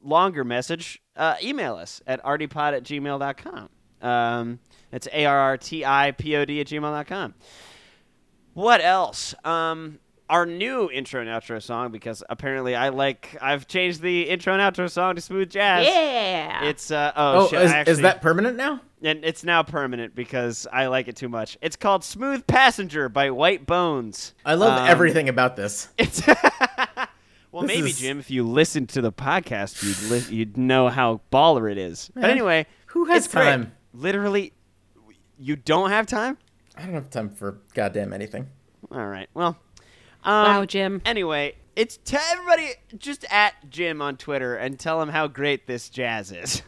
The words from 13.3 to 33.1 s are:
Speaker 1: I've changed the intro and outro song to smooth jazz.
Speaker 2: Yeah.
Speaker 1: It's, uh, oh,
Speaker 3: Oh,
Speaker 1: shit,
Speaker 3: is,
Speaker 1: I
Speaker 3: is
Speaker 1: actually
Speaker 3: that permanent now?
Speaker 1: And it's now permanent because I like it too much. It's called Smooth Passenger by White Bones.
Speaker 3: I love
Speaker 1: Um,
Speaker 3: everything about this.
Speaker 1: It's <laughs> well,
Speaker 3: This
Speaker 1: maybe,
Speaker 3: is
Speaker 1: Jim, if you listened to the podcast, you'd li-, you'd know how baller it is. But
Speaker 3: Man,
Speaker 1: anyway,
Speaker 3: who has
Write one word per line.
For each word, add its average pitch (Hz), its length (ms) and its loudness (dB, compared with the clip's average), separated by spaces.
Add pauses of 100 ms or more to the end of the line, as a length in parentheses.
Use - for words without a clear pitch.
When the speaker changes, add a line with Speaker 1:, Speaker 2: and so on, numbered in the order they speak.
Speaker 1:
I've 135 260 -2
changed 180 340 -2
the 175 280 0
intro 185 280 0
and 196 40 2
outro 180 280 0
song 180 260 0
to 170 60 -10
smooth 190 300 -4
jazz. 196 340 4
Speaker 2:
Yeah. 226 800 0
Speaker 1:
It's, 147 260 -4
uh, 147 260 0
oh, 147 280 6
Speaker 3:
Oh, 185 40 4
Speaker 1:
shit, 160 140 2
Speaker 3:
is, 175 100 6
Speaker 1:
I 147 100 4
Speaker 3:
is 147 80 2
Speaker 1:
actually 151 140 4
Speaker 3:
that 185 200 4
permanent 208 340 2
now? 269 240 -4 (220)
Speaker 1:
And 156 200 -2
it's 160 200 -4
now 170 180 4
permanent 127 540 -4
because 120 560 -4
I 131 160 0
like 127 200 -2
it 123 80 -12
too 127 140 -10
much. 113 320 -8
It's 160 140 -6
called 190 280 0
Smooth 262 440 -6
Passenger 185 600 2
by 139 220 0
White 143 380 2
Bones. 156 680 -2 (120)
Speaker 3:
I 151 100 2
love 165 260 4
Speaker 1:
Um, 127 60 2
Speaker 3:
everything 160 420 6
about 127 280 2
this. - 320 -6 (100)
Speaker 1:
It's - 280 0
<laughs> - 1200 0
well, 175 120 -8
Speaker 3:
This - 40 -4
Speaker 1:
maybe, 151 220 0
Speaker 3:
is 131 100 -4
Speaker 1:
Jim, 135 200 -4
if 135 120 -12
you 127 160 0
listened 139 420 2
to 131 120 -2
the 113 100 0
podcast, 135 720 -4
you'd 101 280 -4
li-, 120 240 -2
you'd 110 220 -2
know 127 300 6
how 123 340 0 (100)
baller 135 400 6
it 101 60 -6
is. 90 380 -8
But 254 60 -6
Speaker 3:
Man, 226 100 4
Speaker 1:
anyway, 185 340 2 (220)
Speaker 3:
who 339 180 0
has 339 200 4